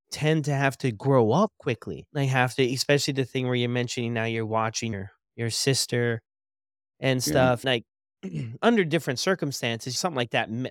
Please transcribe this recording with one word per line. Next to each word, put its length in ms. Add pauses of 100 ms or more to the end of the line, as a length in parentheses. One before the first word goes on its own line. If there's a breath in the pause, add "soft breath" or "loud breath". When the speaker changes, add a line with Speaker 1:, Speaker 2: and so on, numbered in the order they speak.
(120)
Speaker 1:
tend 340
to 80
have 260
to 120
grow 420
up 260
quickly. 540
They 140
have 280
to, 80 (100)
especially 400
the 120
thing 220
where 80
you're 140
mentioning 440
now 120
you're 200
watching 480
your, 180 (240)
your 160
sister 720 (800)
and 260
Speaker 2:
Yeah. 20
Speaker 1:
stuff, 380
like, 200 (380)
<clears throat> 400
under 220
different 340
circumstances, 800
something 180
like 140
that 180
m-, 220